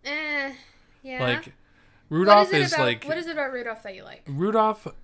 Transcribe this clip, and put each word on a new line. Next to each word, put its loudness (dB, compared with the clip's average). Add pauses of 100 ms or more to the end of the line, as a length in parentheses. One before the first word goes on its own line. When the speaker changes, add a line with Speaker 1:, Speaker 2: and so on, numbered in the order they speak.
Speaker 1:
Eh, -6 (500)
yeah. -6
Speaker 2:
Like, -4 (560)
Rudolph 6
Speaker 1:
What 0
is -
it 4
Speaker 2:
is, -2
Speaker 1:
about, 0
Speaker 2:
like, -2
Speaker 1:
what -4
is -8
it -8
about -6
Rudolph -10
that -16
you -20
like? -20
Speaker 2:
Rudolph, 0 (160)